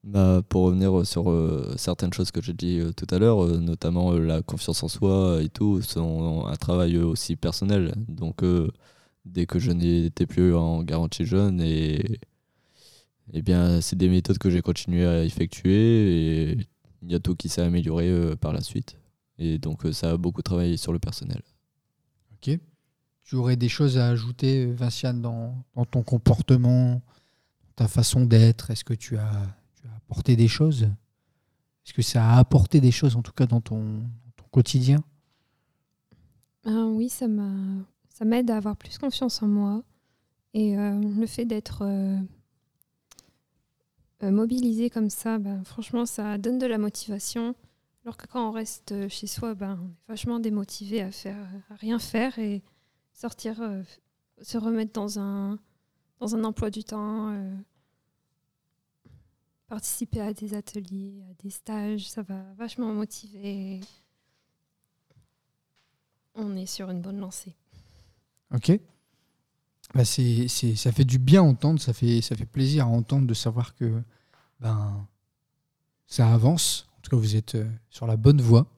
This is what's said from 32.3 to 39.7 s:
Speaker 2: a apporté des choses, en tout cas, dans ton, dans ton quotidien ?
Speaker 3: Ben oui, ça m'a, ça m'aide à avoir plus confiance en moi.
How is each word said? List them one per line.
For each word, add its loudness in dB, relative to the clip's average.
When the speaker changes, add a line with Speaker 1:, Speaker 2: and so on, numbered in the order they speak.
Speaker 2:
a 10
apporté 6
des 8
choses, 2
en -2
tout -10
cas, 2
dans 2
ton, -6
dans -12
ton -20
quotidien ? 4
Speaker 3:
Ben 0
oui, -2
ça -4
m'a, -2
ça -10
m'aide 2
à 0
avoir -4
plus -18
confiance -4
en 0
moi. 0